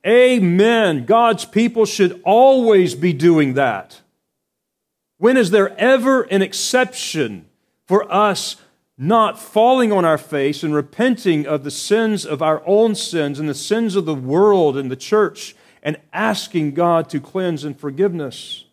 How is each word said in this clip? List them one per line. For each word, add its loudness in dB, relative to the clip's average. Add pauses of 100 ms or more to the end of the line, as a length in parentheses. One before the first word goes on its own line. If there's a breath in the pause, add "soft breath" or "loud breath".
Amen. 2
God's 2
people 0
should -2
always 4
be -2
doing 2
that. -4 (1120)
When 2
is 0
there 2
ever 2
an -2
exception -4 (400)
for -2
us -2 (420 soft breath)
not 0
falling 2
on 0
our 2
face -4
and -4
repenting -2
of -4
the -8
sins -2
of -6
our 0
own 2
sins -4
and -4
the -4
sins -4
of 0
the -4
world 2
and -6
the -6
church -4 (260 soft breath)
and -6 (140)
asking -4
God 0
to -8
cleanse -6
and -12
forgiveness? -6